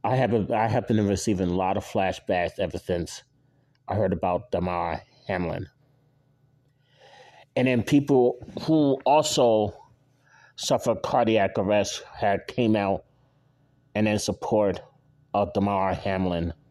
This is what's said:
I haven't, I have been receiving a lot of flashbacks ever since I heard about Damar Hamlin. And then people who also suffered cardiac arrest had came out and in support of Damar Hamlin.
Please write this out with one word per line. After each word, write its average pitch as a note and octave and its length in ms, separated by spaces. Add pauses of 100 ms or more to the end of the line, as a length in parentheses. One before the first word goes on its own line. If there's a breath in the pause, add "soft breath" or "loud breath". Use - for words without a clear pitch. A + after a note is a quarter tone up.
I B2 120
haven't, A2+ 340
I A2+ 180
have A2+ 180
been G#2+ 220
receiving F#2+ 400
a F2 60
lot F#2 240
of - 80
flashbacks F2+ 720
ever F#2 200
since - 440 (680)
I F#2+ 60
heard F#2+ 180
about F2+ 380
Damar F2 520 (240)
Hamlin. F2+ 420 (1900 loud breath)
And B2 100
then B2 160
people C#3 540 (280)
who D3 420
also A#2+ 680 (840 soft breath)
suffered - 460
cardiac A2 540
arrest G2+ 460 (120)
had G2+ 320
came A2 300
out G2 300 (880)
and G#2+ 120
in G#2+ 120
support G2+ 640 (520)
of G2+ 220
Damar G2 400
Hamlin. F#2 580 (180)